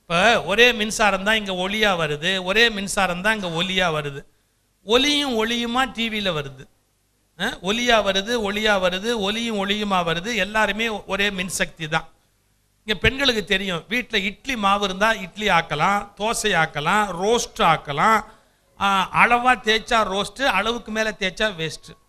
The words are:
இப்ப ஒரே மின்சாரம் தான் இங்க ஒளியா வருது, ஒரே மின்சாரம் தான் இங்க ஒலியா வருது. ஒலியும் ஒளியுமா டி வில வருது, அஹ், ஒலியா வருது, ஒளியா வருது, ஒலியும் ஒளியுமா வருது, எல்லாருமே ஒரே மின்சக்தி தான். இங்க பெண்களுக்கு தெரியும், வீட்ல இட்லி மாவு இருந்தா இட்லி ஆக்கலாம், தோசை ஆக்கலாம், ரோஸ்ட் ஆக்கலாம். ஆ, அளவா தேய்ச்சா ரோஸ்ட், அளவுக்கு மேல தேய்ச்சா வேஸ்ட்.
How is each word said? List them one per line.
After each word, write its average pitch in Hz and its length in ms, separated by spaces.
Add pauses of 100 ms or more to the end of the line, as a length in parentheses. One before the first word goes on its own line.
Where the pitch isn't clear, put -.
இப்ப 185 440
ஒரே 226 280
மின்சாரம் 214 500
தான் 214 140
இங்க 196 160
ஒளியா 202 380 (100)
வருது, 160 420
ஒரே 214 280
மின்சாரம் 190 520
தான் 214 200
இங்க 170 200
ஒலியா 185 280
வருது. 147 340 (600)
ஒலியும் 262 640
ஒளியுமா 240 480
டி 226 140
வில 214 40
வருது, 151 560 (720)
அஹ், 208 240
ஒலியா 226 400
வருது, 196 500
ஒளியா 208 260
வருது, 185 400
ஒலியும் 208 500
ஒளியுமா 208 260
வருது, 175 400
எல்லாருமே 214 540
ஒரே 196 420
மின்சக்தி 180 580
தான். 156 200 (760)
இங்க 208 160
பெண்களுக்கு 240 440
தெரியும், 190 440
வீட்ல 226 300
இட்லி 208 380
மாவு 202 280
இருந்தா 196 280
இட்லி 202 360
ஆக்கலாம், 180 680
தோசை 214 380
ஆக்கலாம், 165 560 (120)
ரோஸ்ட் 226 400
ஆக்கலாம். 170 640 (560)
ஆ, 190 340
அளவா 240 400
தேய்ச்சா 220 480
ரோஸ்ட், 196 400
அளவுக்கு 226 480
மேல 220 280
தேய்ச்சா 196 380
வேஸ்ட். 160 520